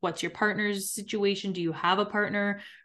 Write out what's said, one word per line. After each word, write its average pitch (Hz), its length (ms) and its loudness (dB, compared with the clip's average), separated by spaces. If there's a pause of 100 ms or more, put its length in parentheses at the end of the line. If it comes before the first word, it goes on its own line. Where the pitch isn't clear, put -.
What's 180 220 -2
your 170 80 -2
partner's 208 600 0
situation? 202 640 0
Do 175 100 -4
you 165 100 2
have 175 260 2
a 208 60 2
partner? 202 560 0 (240)